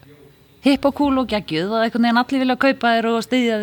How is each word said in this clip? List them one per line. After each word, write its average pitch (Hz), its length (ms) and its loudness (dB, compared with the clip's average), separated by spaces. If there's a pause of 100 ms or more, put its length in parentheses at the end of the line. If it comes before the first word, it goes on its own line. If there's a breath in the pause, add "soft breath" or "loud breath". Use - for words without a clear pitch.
(640)
hipp 277 240 2
og 277 80 -2
kúl 277 240 0
og 240 80 -4
geggjuð 190 460 -4
og 226 80 0
einhvern 233 260 0
veginn 233 140 2
allir 262 220 -2
vilja 254 180 -2
kaupa 269 320 2
þér 226 160 0
og 226 160 -2
styðja 233 360 0